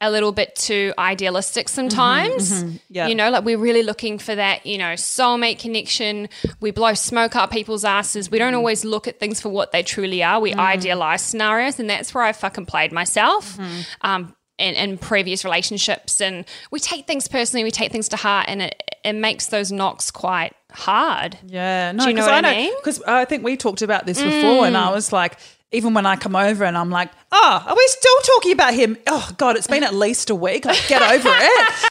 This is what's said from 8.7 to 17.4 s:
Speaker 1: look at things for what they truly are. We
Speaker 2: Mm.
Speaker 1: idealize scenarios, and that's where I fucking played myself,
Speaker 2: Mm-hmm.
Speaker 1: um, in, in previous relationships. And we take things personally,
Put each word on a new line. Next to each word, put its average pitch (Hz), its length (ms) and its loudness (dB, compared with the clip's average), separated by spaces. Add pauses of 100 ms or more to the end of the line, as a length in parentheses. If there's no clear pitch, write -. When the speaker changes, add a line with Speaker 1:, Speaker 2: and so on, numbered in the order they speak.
Speaker 1:
look 220 240 -4
at - 100 -8
things 208 220 -6
for 208 80 -8
what 196 240 -2
they 175 100 0
truly 190 400 -4
are. 185 160 2
We 214 140 0
Speaker 2:
Mm. 196 60 -6
Speaker 1:
idealize 185 640 0
scenarios, 226 580 -2
and 214 80 -6
that's - 240 -6
where 247 120 0
I 220 80 2
fucking 190 340 -8
played 160 260 -2
myself, 208 640 0
Speaker 2:
Mm-hmm. 175 240 -8 (220)
Speaker 1:
um, 185 320 -4 (240)
in, 185 160 -2
in 190 240 -4
previous 190 480 -2
relationships. 190 720 -2
And 190 240 -4 (260)
we 302 80 -8
take - 280 -8
things 285 200 -4
personally, 240 380 -2